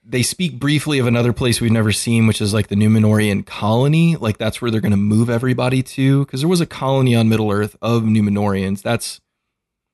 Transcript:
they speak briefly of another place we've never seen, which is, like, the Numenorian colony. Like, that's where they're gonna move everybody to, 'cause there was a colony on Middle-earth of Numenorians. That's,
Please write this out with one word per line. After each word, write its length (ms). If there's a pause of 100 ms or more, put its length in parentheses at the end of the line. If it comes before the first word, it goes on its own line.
they 200
speak 360
briefly 420
of 60
another 280
place 260
we've 120
never 200
seen, 360
which 120
is, 140
like, 140
the 80
Numenorian 680
colony. 720
Like, 220
that's 240
where 80
they're 100
gonna 160
move 320
everybody 540
to, 440
'cause 140
there 80
was 140
a 40
colony 500
on 120
Middle-earth 540
of 220
Numenorians. 760
That's, 400 (720)